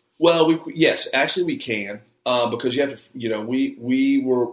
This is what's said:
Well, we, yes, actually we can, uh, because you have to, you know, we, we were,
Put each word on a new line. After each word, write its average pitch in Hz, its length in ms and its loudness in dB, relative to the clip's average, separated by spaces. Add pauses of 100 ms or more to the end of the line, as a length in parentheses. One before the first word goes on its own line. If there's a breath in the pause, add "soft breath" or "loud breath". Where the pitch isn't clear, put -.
(180)
Well, 165 280 4
we, 160 120 2 (160)
yes, - 380 2
actually 160 320 0
we 156 140 -4
can, 104 420 -8 (240)
uh, 123 240 0
because 120 260 -4
you 139 60 0
have 139 120 0
to, - 60 -14 (140)
you 117 160 -6
know, 107 140 -4
we, 131 360 -2
we 131 460 2
were, 123 280 0